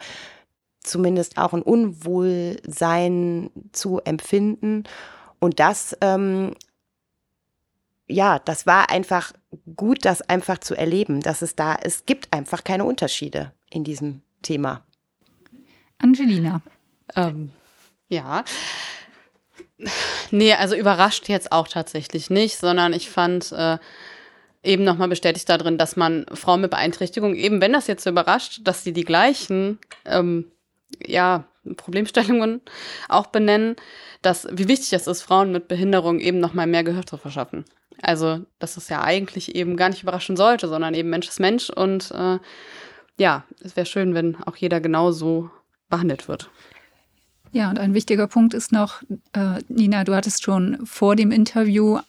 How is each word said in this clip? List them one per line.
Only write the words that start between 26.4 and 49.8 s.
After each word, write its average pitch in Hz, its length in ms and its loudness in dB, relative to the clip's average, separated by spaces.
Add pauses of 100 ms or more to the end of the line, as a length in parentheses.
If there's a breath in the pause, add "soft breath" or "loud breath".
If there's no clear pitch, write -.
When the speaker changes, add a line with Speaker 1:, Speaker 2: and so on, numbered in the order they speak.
Speaker 3:
mit 190 100 0
Beeinträchtigung, 180 640 -2
eben 202 260 0
wenn 208 120 4
das 285 140 0
jetzt 196 160 -4
so 190 80 0
überrascht, 180 520 0
dass 185 200 -2
sie 175 100 -6
die 170 100 -2
gleichen, 196 760 2 (260)
ähm, 175 460 0 (540)
ja, 180 400 2 (300)
Problemstellungen 220 840 0 (480 loud breath)
auch 202 180 2
benennen, 214 480 2 (460 loud breath)
dass, 180 300 0
wie 185 160 -2
wichtig 269 260 2
es 185 140 0
ist, 175 160 -4
Frauen 190 280 4
mit 175 160 -4
Behinderung 180 520 2
eben 180 200 0
noch 170 140 0
mal 170 140 0
mehr 170 160 2
Gehör 175 220 -4
zu 151 120 -14
verschaffen. 143 480 -8 (360)
Also, 160 440 0 (140)
dass - 180 -10
es - 120 -16
ja 151 140 -2
eigentlich 185 520 -2
eben 175 220 -2
gar 185 120 2
nicht 185 140 -8
überraschen 180 320 -4
sollte, 214 320 4
sondern 160 260 -2
eben 165 160 -2
Mensch 165 180 -2
ist - 120 -14
Mensch 214 300 0
und, 190 420 -2
äh, 185 280 -2 (800 loud breath)
ja, 156 280 2 (160)
es - 140 -12
wär 175 100 0
schön, 185 280 0
wenn 165 300 0
auch - 140 -10
jeder 175 240 0
genauso 165 680 0 (400)
behandelt 165 380 -2
wird. - 220 -10 (1000 soft breath)
Speaker 2:
Ja, 214 180 0
und 196 100 -2
ein 196 140 2
wichtiger 208 340 2
Punkt 226 260 0
ist 233 200 -2
noch, 208 280 0 (300)
äh, 196 280 -2 (100)
Nina, 208 340 2